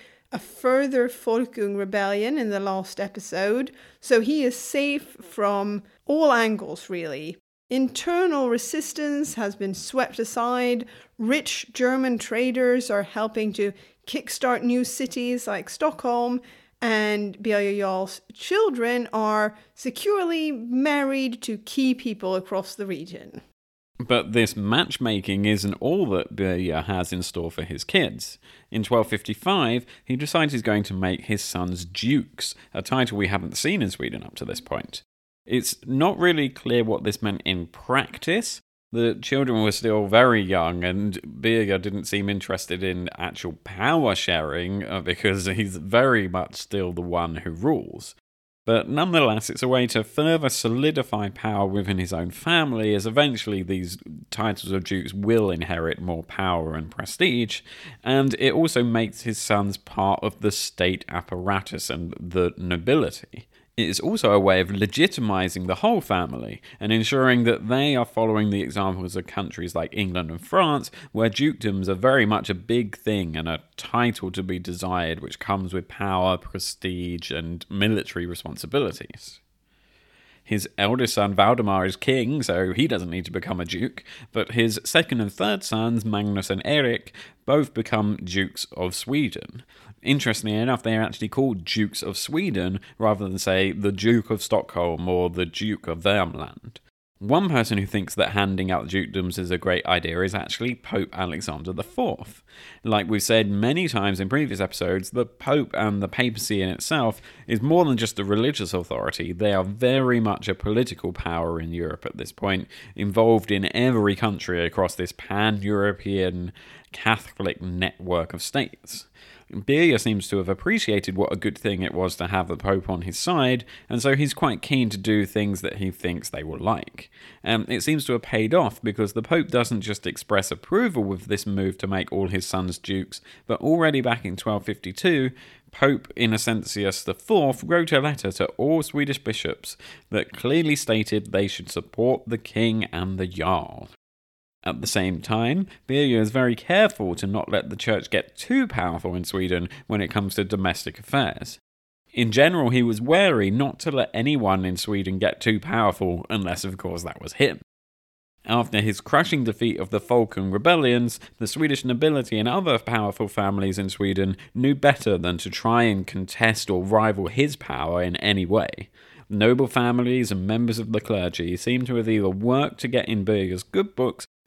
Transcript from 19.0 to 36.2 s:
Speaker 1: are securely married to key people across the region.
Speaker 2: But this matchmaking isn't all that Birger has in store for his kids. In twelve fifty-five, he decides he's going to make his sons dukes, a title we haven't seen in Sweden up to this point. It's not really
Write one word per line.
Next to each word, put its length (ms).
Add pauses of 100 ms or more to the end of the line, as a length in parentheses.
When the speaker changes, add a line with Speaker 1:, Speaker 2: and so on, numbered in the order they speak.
Speaker 1:
are 460 (180)
securely 800
married 920
to 140
key 360
people 420
across 380
the 140
region. 540 (560)
Speaker 2:
But 360
this 240
matchmaking 880
isn't 300
all 320
that 280
Birger 460
has 320
in 100
store 260
for 140
his 220
kids. 520 (320)
In 140
twelve 240
fifty-five, 800 (180)
he 140
decides 340
he's 100
going 220
to 100
make 340
his 140
sons 440
dukes, 680 (180)
a 80
title 360
we 100
haven't 280
seen 260
in 80
Sweden 320
up 140
to 80
this 160
point. 420 (440)
It's 400
not 340
really 300